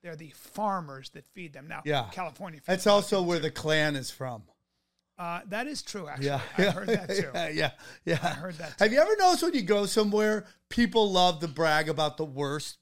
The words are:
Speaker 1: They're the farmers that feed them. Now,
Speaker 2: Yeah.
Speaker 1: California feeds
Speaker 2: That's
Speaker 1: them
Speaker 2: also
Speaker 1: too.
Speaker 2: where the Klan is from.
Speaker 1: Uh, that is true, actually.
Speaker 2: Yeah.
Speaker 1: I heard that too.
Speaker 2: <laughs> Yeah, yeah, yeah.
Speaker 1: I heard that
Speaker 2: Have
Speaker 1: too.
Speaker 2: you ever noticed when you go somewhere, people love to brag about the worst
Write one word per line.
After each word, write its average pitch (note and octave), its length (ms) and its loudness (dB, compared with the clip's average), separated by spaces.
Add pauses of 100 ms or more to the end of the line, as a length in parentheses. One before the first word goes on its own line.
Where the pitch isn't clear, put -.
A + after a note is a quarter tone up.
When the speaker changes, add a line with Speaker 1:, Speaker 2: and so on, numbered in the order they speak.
Speaker 1:
They're E3+ 120 -14
the D3+ 200 -18
farmers E3+ 800 -6
that - 100 -20
feed E3+ 280 -18
them. C3+ 140 -20
Now, - 160 -12
Speaker 2:
Yeah. C#3+ 280 0
Speaker 1:
California E3+ 480 -10
feeds - 80 -14
Speaker 2:
That's F#3 160 0
Speaker 1:
them G#3 100 6
Speaker 2:
also G3+ 300 2
Speaker 1:
too. F3 40 0
Speaker 2:
where E3+ 120 2
the D3 100 -2
Klan D3+ 460 0
is C3 160 -8
from. A#2+ 320 -10 (760)
Speaker 1:
Uh, F3 300 -8
that G#3+ 180 -6
is D4 160 -8
true, F3+ 260 -10
actually. C#3 200 -6
Speaker 2:
Yeah. C#3 140 -2 (180)
Speaker 1:
I - 100 6
heard F#3+ 200 -4
that G#3 200 -2
too. F#3 220 -2
Speaker 2:
<laughs> - 20 -16
Yeah, D#3+ 160 -4
yeah, D#3 220 -2 (340)
yeah. E3 160 0
Speaker 1:
I F3 60 -2
heard E3 320 -6
that D3 180 -12
Speaker 2:
Have G#3+ 120 6
Speaker 1:
too. A3 40 0
Speaker 2:
you C#4 80 6
ever G#4 160 6
noticed F#4 240 6
when E4+ 140 0
you A#3 80 2
go G3+ 240 2
somewhere, G#3+ 580 2 (240)
people A3 420 4
love F3+ 280 4
to E3 80 -6
brag D#3 420 2
about D3+ 280 -2
the D#3+ 80 -4
worst C#3+ 560 -6